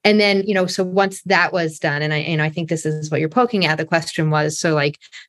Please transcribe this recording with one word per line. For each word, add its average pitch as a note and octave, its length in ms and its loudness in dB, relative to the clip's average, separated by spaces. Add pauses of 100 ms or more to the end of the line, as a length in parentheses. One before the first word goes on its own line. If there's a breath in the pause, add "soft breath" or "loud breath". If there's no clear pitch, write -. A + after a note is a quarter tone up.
And G#3 180 6
then, G3+ 220 2
you G3+ 100 -2
know, F#3 140 2
so F#3 160 -2
once F#3+ 400 0
that F3 280 2
was E3 280 -2
done, C#3+ 220 -2
and D3+ 120 -2
I, D3+ 40 0
and D#3 240 -2
I D#3 80 0
think D#3+ 200 -6
this D#3+ 160 -4
is D#3 260 -4
what D3+ 80 0
you're D#3+ 80 0
poking G#3 380 0
at, D#3 120 0
the D#3+ 80 -2
question D#3+ 440 0
was, D3+ 280 0
so, E3 160 0
like, D3 260 0 (300 loud breath)